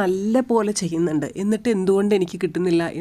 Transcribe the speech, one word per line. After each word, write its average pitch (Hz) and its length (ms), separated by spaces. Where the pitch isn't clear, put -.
നല്ല 202 480
പോലെ 220 320
ചെയ്യുന്നുണ്ട്, 160 460
എന്നിട്ട് 214 320
എന്തുകൊണ്ട് 196 420
എനിക്ക് 180 260
കിട്ടുന്നില്ല 170 400